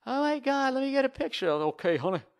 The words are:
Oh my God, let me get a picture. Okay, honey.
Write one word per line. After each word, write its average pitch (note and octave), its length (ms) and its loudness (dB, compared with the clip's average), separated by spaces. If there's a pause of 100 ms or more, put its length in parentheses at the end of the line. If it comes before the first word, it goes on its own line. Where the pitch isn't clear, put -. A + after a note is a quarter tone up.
Oh B3+ 160 -2
my D4 200 0
God, C#4 340 0
let C4 80 0
me C#4 80 -2
get C4+ 140 2
a C4 40 2
picture. - 400 -4
Okay, D3+ 480 0
honey. D#3 260 -2 (180)